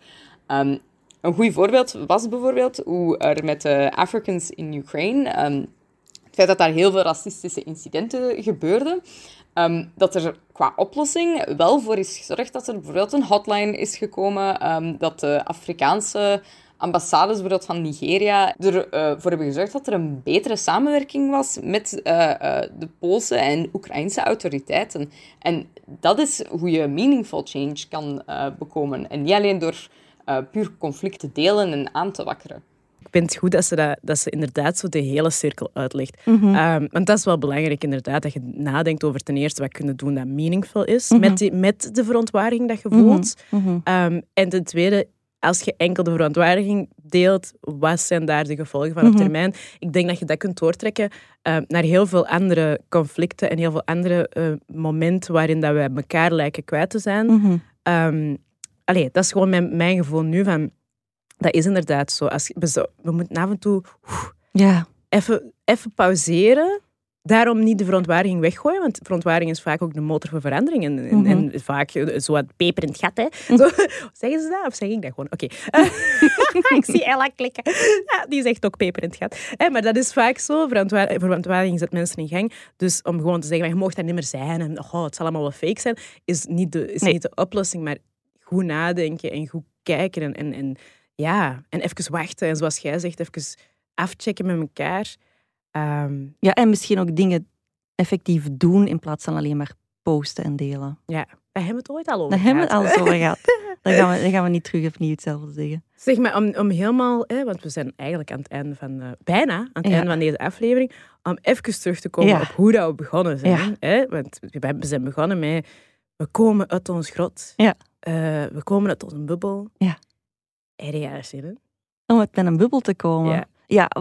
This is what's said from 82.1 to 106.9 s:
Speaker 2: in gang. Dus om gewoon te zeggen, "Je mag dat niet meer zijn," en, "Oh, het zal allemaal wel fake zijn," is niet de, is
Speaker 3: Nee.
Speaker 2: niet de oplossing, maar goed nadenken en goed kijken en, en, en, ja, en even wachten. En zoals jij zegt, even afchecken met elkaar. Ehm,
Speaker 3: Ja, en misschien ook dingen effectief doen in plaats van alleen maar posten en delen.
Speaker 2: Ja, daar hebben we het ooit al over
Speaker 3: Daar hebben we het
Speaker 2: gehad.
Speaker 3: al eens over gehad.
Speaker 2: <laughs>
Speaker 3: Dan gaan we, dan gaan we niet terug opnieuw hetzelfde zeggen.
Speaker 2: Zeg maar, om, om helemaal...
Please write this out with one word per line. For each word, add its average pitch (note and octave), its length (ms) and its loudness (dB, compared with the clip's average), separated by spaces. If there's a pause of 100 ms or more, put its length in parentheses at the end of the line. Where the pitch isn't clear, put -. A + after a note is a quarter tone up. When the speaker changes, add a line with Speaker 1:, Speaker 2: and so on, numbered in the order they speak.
Speaker 2:
in D#3 100 -8
gang. F#3 240 -4 (240)
Dus F3+ 260 -2
om E3+ 160 -2
gewoon E3+ 220 0
te D3 80 -8
zeggen, E3 200 0
"Je E3 80 -2
mag F#3+ 180 0
dat E3+ 120 -6
niet E3+ 80 -2
meer E3+ 100 -4
zijn," D3+ 380 -6
en, D#3 180 -6
"Oh, - 240 -6
het D3 120 -8
zal E3 100 -6
allemaal E3 160 -4
wel C#3+ 100 -4 (180)
fake G#3+ 120 -4
zijn," A#3 160 -2 (280)
is F3 200 -4
niet F3 260 -2
de, E3+ 220 -4
is - 80 -4
Speaker 3:
Nee. F#3+ 120 2
Speaker 2:
niet E3+ 80 -2
de - 140 -6
oplossing, F#3 480 -4
maar D3 140 -6 (440)
goed F#3 220 -2
nadenken E3 680 -4
en D3+ 160 -8
goed D#3+ 160 -10 (200)
kijken E3+ 380 -2
en, D3 120 -6
en, D3 200 -8
en, C3+ 220 -8 (400)
ja, D3+ 540 -2
en F3 100 -6
even - 320 -8
wachten. E3 360 -6
En D#3+ 80 0
zoals D3+ 220 -2
jij D3+ 220 -6
zegt, E3+ 200 -8
even - 380 -10 (360)
afchecken F#3 520 -6
met F3 140 0
elkaar. D#3+ 560 -6 (560)
Ehm, D3 520 -4 (160)
Speaker 3:
Ja, F#3+ 140 4
en A#3 160 4
misschien G3+ 300 2
ook F3 160 -2
dingen F3+ 320 2 (480)
effectief E3+ 560 0
doen F3+ 360 4
in E3 120 -2
plaats D3+ 240 -10
van D#3+ 120 -4
alleen D3 220 -2
maar C#3+ 140 -6 (300)
posten D3 420 -2
en D3 120 -4
delen. C#3 500 -6
Speaker 2:
Ja, D#3+ 200 -6 (260)
daar E3 120 -4
hebben F3 100 -4
we A#3+ 60 -6
het B3+ 100 -16
ooit D#4+ 180 -10
al D4+ 120 -2
over D3 100 -2
Speaker 3:
Daar F#3+ 160 2
hebben D4 220 4
we - 20 -2
het - 20 0
Speaker 2:
gehad. G#3 140 2
Speaker 3:
al - 60 2
eens G#4 100 4
over - 200 4
gehad. - 200 0
Speaker 2:
<laughs> A#4+ 180 2 (220)
Speaker 3:
Dan F#3+ 120 0
gaan F3+ 220 6
we, - 60 -2
dan F#3 100 2
gaan F#3 120 2
we F3+ 60 0
niet F3 140 0
terug E3 240 -4
opnieuw D#3 240 -4
hetzelfde D3+ 400 -8
zeggen. D3+ 320 -8 (120)
Speaker 2:
Zeg C4 220 2
maar, A#3+ 180 2
om, G#3 200 2
om G#3 140 2
helemaal... A#3 580 0